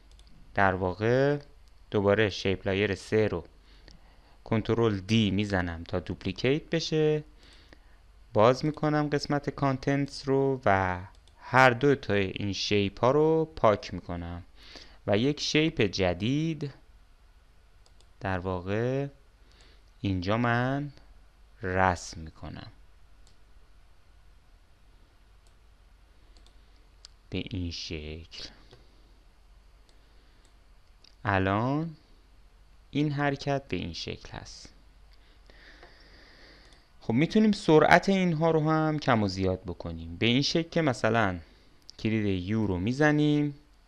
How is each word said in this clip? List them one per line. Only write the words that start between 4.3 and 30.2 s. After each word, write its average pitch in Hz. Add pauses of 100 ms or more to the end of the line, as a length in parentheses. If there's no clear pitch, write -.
کنترل 110
دی 104
می‌زنم 92
تا 92
دوپلیکیت 120
بشه. 156 (1080)
باز 120
می‌کنم 151
قسمت 147
کانتنتس 139
رو 135
و 95 (380)
هر 131
دو 131
تا -
این 98
شیپ 101
ها 123
رو 156
پاک -
می‌کنم 87 (640)
و 104
یک 143
شیپ 156
جدید 123 (1500)
در 95
واقع 101 (920)
اینجا 98
من 123 (720)
رسم 92
می‌کنم - (4000)
به 95
این 87
شکل. 80 (2750)